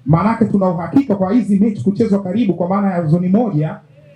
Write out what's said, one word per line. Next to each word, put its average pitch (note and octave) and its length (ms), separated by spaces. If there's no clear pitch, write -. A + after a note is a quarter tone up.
maanake G3+ 400
tuna F#3+ 240
uhakika G3 460
kwa F#3+ 180
hizi G3+ 260
mechi A3 240
kuchezwa G3 400
karibu F#3+ 300
kwa F3+ 140
maana G3 240
ya F3 140
zoni F3 240
moja F#3+ 480